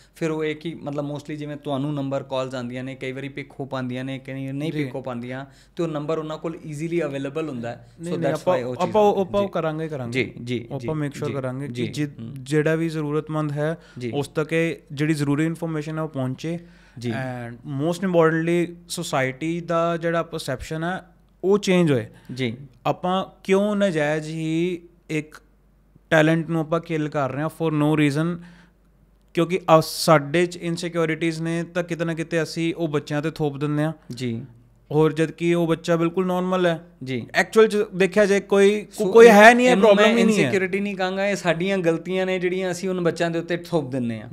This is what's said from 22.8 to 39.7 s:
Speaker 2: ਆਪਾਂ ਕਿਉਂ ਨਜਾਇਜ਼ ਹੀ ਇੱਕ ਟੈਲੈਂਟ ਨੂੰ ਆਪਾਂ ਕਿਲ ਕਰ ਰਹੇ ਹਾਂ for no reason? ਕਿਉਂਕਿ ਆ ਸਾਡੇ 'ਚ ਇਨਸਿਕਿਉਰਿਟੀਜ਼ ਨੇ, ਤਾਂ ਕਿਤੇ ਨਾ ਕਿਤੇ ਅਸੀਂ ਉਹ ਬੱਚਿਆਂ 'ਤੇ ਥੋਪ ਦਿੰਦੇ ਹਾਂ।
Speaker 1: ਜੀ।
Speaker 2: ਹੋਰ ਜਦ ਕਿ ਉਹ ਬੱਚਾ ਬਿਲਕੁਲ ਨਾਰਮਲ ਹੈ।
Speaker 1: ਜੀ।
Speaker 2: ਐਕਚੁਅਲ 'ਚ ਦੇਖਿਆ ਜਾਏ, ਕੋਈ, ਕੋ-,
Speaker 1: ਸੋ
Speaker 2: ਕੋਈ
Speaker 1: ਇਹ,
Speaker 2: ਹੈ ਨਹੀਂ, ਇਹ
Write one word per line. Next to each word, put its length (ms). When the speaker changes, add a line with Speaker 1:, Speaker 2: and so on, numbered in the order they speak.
Speaker 2:
ਆਪਾਂ 380
ਕਿਉਂ 320
ਨਜਾਇਜ਼ 520
ਹੀ 540
ਇੱਕ 240
ਟੈਲੈਂਟ 380
ਨੂੰ 120
ਆਪਾਂ 200
ਕਿਲ 280
ਕਰ 220
ਰਹੇ 120
ਹਾਂ 60
for 260
no 300
reason? 400
ਕਿਉਂਕਿ 260
ਆ 100
ਸਾਡੇ 680
'ਚ 100
ਇਨਸਿਕਿਉਰਿਟੀਜ਼ 840
ਨੇ, 200
ਤਾਂ 200
ਕਿਤੇ 220
ਨਾ 100
ਕਿਤੇ 280
ਅਸੀਂ 320
ਉਹ 140
ਬੱਚਿਆਂ 320
'ਤੇ 100
ਥੋਪ 260
ਦਿੰਦੇ 280
ਹਾਂ। 80
Speaker 1:
ਜੀ। 300
Speaker 2:
ਹੋਰ 220
ਜਦ 180
ਕਿ 240
ਉਹ 120
ਬੱਚਾ 300
ਬਿਲਕੁਲ 300
ਨਾਰਮਲ 400
ਹੈ। 180
Speaker 1:
ਜੀ। 300
Speaker 2:
ਐਕਚੁਅਲ 340
'ਚ 160
ਦੇਖਿਆ 320
ਜਾਏ, 140
ਕੋਈ, 420
ਕੋ-, 220
Speaker 1:
ਸੋ 80
Speaker 2:
ਕੋਈ 140
Speaker 1:
ਇਹ, 60
Speaker 2:
ਹੈ 220
ਨਹੀਂ, 120
ਇਹ 60